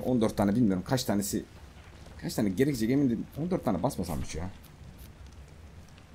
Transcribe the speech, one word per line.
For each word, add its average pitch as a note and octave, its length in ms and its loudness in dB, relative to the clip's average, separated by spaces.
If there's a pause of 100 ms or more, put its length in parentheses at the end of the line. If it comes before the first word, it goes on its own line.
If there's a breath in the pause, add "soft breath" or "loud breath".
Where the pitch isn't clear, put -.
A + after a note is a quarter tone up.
On B2 160 4
dört A2 160 4
tane, G2+ 180 6
bilmiyorum F#2+ 320 4
kaç C3 160 2
tanesi, G2+ 400 0 (800)
kaç D#3 120 -6
tane G#2+ 160 2
gerekecek A2+ 400 2
emin C#3 200 4
değilim. G#2 160 0 (160)
On F3+ 100 -2
dört E3+ 140 0
tane F#2 180 0
basmasam F2 380 -2
hiç - 140 -4
ya. F2 140 -4 (1700)